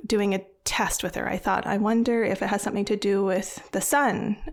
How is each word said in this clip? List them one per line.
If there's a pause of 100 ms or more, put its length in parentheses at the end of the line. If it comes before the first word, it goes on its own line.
doing
a (220)
test
with
her.
I
thought,
"I
wonder
if
it
has
something
to
do
with (100)
the
sun." (160)